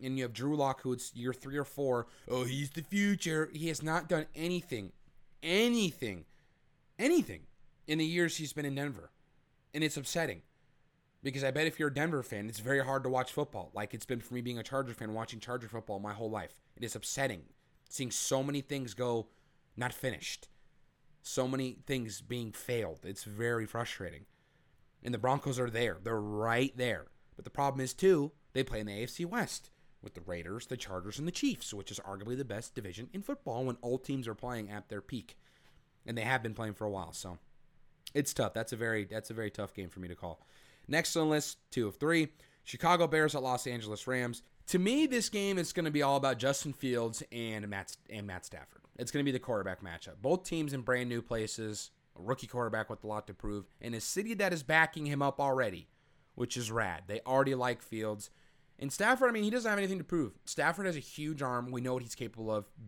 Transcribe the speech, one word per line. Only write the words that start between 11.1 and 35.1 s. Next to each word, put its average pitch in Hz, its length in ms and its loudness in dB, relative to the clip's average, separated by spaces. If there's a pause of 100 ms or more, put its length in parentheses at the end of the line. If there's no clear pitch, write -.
because 135 220 -2
I 135 80 4
bet 156 160 4
if 160 100 0
you're 151 120 2
a 139 40 -2
Denver 143 300 2
fan, 104 260 -6
it's 107 80 -8
very 131 260 4
hard 135 200 2
to 127 60 0
watch 127 220 2
football, 127 440 -4
like 104 180 -4
it's 110 120 -10
been 123 140 -2
for - 140 -12
me 123 80 -2
being 120 160 -4
a 113 60 -4
Charger 127 320 -2
fan 107 180 -6
watching 110 260 -6
Charger 120 280 -6
football 104 320 -6
my 104 140 -4
whole 110 180 -4
life. 95 240 -4 (200)
It - 80 -12
is 110 120 -4
upsetting 117 480 -2 (440)
seeing 127 220 -4
so - 320 2
many 139 200 0
things 131 340 -4
go 120 320 0 (500)
not 123 160 0
finished, - 540 -6 (760)
so - 260 0
many 131 380 -2
things 120 340 -2
being 117 320 -6
failed. 107 520 -2
It's 101 220 -8
very 113 420 0
frustrating. 98 580 -6 (800)
And 123 100 -4
the 113 60 -2
Broncos 131 400 2
are 120 100 2
there. 110 340 2
They're 113 160 0
right 110 560 2
there. 117 300 0 (300)
But - 80 -14
the - 80 -12
problem 135 320 0
is, 127 100 -2
too, 160 380 6 (220)
they 131 100 2
play 117 160 -4
in 107 60 -2
the 101 120 -4
A 110 60 -2
F 123 60 -4
C - 160 -6
West 196 440 -4 (320)
with - 120 -12
the 85 80 -14
Raiders, 87 460 -6
the 131 100 -4
Chargers, 95 420 -6
and 151 80 -2
the 175 60 -2
Chiefs, - 400 -2
which 101 180 -8
is 101 80 -8
arguably 101 380 -6
the 139 80 -2
best 110 300 -6
division 107 360 -8
in 196 100 -8
football 131 440 -4
when 123 160 -2
all 120 160 0
teams 131 280 -4
are 113 80 -4
playing 113 360 -6
at 104 180 -10
their 104 140 -6
peak. - 360 -8 (680)